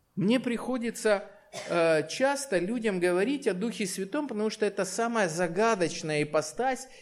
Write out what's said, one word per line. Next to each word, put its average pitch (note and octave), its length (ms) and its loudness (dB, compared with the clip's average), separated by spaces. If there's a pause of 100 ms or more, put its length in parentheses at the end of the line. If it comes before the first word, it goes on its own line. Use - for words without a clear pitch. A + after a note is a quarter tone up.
(160)
Мне G#3+ 240 4
приходится, A3+ 840 0 (460)
э, E3 400 4
часто C4+ 500 0
людям G#3+ 400 -2
говорить F#3+ 480 2
о G3+ 60 2
Духе G#3+ 320 -2
Святом, G3 420 -4
потому A3 220 -2
что G#3+ 160 -2
это G3+ 180 0
самая A3 460 0
загадочная E3+ 960 0
ипостась A#3 640 -2 (120)